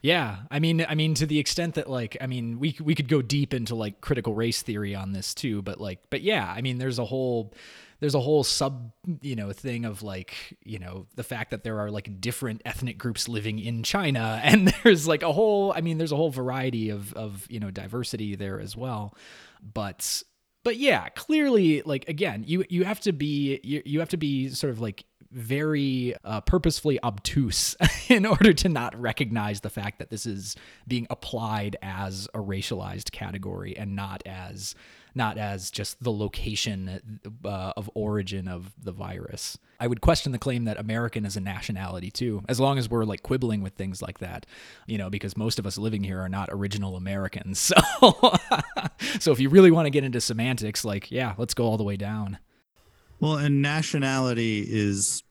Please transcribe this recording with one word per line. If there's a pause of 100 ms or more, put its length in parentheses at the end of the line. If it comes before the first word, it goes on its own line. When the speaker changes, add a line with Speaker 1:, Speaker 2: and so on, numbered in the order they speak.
Speaker 1:
Yeah, (120)
I
mean,
I
mean,
to
the
extent
that,
like,
I
mean,
we,
we
could
go
deep
into,
like,
critical
race
theory
on
this
too,
but,
like, (100)
but
yeah,
I
mean,
there's
a
whole, (460)
there's
a
whole
sub, (300)
you
know,
thing
of,
like,
you
know, (100)
the
fact
that
there
are,
like,
different
ethnic
groups
living
in
China,
<laughs>
and (160)
there's,
like,
a
whole,
I
mean,
there's
a
whole
variety
of,
of,
you
know,
diversity
there
as
well, (580)
but, (400)
but
yeah,
clearly,
like,
again,
you,
you
have
to
be,
you,
you
have
to
be
sort
of,
like, (260)
very, (100)
uh,
purposefully
obtuse (160)
<laughs>
in
order
to
not
recognize
the
fact
that
this
is (300)
being
applied
as
a
racialized
category
and
not
as, (400)
not
as
just
the
location, (240)
uh,
of
origin
of (100)
the
virus. (200)
I
would
question
the
claim
that
American
is
a
nationality
too,
as
long
as
we're,
like,
quibbling
with
things
like
that, (400)
you
know,
because
most
of
us
living
here
are
not
original
Americans.
<laughs> (180)
So, (400)
<laughs>
so
if
you
really
wanna
get
into
semantics,
like,
yeah,
let's
go
all
the
way
down. (840)
Speaker 2:
Well,
and
nationality
is